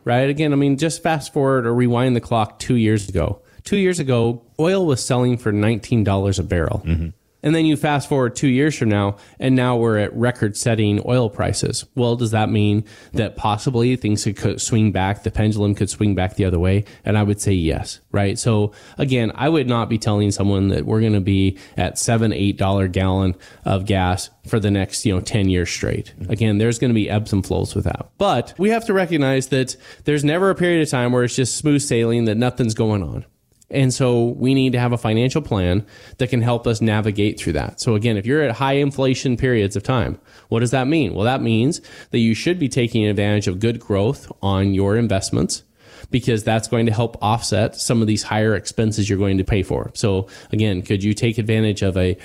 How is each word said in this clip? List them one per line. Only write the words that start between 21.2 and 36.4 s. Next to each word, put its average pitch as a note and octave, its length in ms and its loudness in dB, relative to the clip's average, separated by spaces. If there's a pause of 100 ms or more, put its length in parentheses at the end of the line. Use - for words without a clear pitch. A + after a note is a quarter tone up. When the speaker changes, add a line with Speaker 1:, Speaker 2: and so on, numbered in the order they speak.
Speaker 1:
be F#2+ 380 2 (180)
at - 220 -2
seven, A2+ 340 0
eight G2 240 -2
dollar G2 300 0
gallon F#2+ 480 0 (280)
of G2 220 -2
gas F#2 460 0 (160)
for A#2 120 0
the G2+ 120 0
next, G2 340 -2
you G#2 80 2
know, F#2 80 0
ten G2+ 260 0
years F2+ 220 0
straight. - 500 -6
Speaker 2:
Mm-hmm. F#2 120 -6
Speaker 1:
Again, G#2+ 260 0
there's A2+ 220 0
gonna B2 160 0
be G#2+ 160 0
ebbs G#2+ 200 -2
and G2 140 0
flows F2+ 300 -4
with F#2+ 80 -2
that. - 340 -6
But E3 400 -2
we G#3 140 2
have A3+ 140 -2
to A3 80 -2
recognize C#3+ 560 0
that C3 280 -2 (280)
there's D3 180 0
never F3 260 2
a F#3 60 2
period F3 260 2
of D3 80 0
time B2 220 0
where B2 120 4
it's A#2 120 -2
just B2+ 220 0
smooth D3 260 2
sailing, A#2 420 2
that G#2+ 120 0
nothing's A#2+ 360 0
going G#2+ 300 0
on. B1+ 200 -8 (480)
And C3 200 2
so B2 340 2
we B2 280 0
need C3 200 2
to B2 60 2
have A#2+ 140 0
a A#2+ 40 0
financial A#2+ 440 0
plan G2 460 0 (320)
that B2 100 -2
can A#2+ 140 0